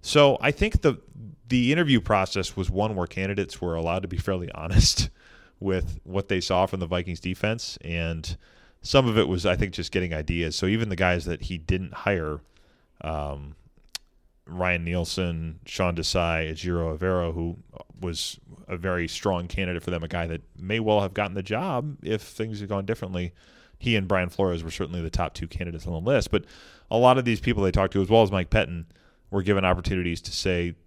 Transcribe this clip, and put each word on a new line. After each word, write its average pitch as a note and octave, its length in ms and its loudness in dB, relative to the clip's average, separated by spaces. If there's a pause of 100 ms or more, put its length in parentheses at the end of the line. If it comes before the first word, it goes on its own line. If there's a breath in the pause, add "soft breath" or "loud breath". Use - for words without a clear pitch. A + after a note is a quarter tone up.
So C#3+ 380 6
I C#3 100 2
think G#3+ 300 0
the, C#3 160 4 (520)
the B2 240 4
interview D3 280 4
process F#2+ 560 0
was F2+ 140 -2
one G2+ 260 0
where F2 100 -2
candidates G2 540 -4
were E2+ 140 -2
allowed E2 260 -2
to F#2 80 -8
be F2+ 80 -8
fairly F2+ 340 -4
<laughs> - 40 -16
honest - 560 2 (480 loud breath)
with F#2 460 -2
what F#2+ 240 -4
they F#2+ 120 0
saw F#2 240 2
from F#2+ 160 -4
the F2 60 -4
Vikings F2 340 -4
defense. G#2 640 -4
And E2 520 -4 (460 soft breath)
some C3+ 260 4
of A2 120 4
it G2 100 4
was, F2+ 160 0
I F2+ 120 4
think, F#2 180 -2
just - 180 -6
getting F2+ 220 -2
ideas. D#2+ 420 -2
So - 80 -2
even A2 240 2
the F#2 80 -4
guys F2+ 300 2
that F2 160 -6
he F2+ 160 -6
didn't F#2 340 -4
hire, D#2 480 -2 (640 soft breath)
um, D2 540 -8 (920)
Ryan F2 380 -2
Nielsen, E2+ 800 -4
Sean F2+ 280 0
Desai, E2 560 0
Ejiro E2 460 -2
Evero, F2 380 0
who E2+ 240 -4 (420)
was E2+ 400 -6 (280)
a F2+ 100 -6
very F2 280 0
strong F2 420 -2
candidate F2+ 340 -4
for - 80 -6
them, E2+ 120 -2
a E2 60 -8
guy E2+ 200 -2
that E2 120 -6 (180)
may G2+ 220 -4
well G#2+ 220 4
have F#2+ 100 -2
gotten G2+ 220 -2
the G2 80 -6
job C3 600 -4
if G#2+ 200 -2
things A2 380 -8
had G2+ 100 -8
gone G2 160 -2
differently. F#2 480 -4 (440 soft breath)
He A#2 180 2
and F#2+ 120 0
Brian F2+ 220 2
Flores F2 340 0
were D#2+ 60 -6
certainly E2+ 320 -4
the D#2+ 80 -4
top E2+ 240 -2
two E2+ 120 -8
candidates E2+ 400 -8
on F2+ 60 -6
the D#2+ 80 -4 (100)
list. C3+ 200 2
But - 160 0 (440 loud breath)
a A2 60 2
lot B2+ 220 8
of B2 80 0
these A2+ 140 2
people A2+ 220 0
they F#2+ 80 4
talked F#2+ 220 2
to, G2+ 80 2
as F#2 80 2
well A2+ 140 10
as G2 100 4
Mike F#2 160 0
Pettine, E2+ 380 0 (440 soft breath)
were G2 120 0
given G2 220 2
opportunities F2+ 580 2
to - 100 -10
say F2 420 0 (120)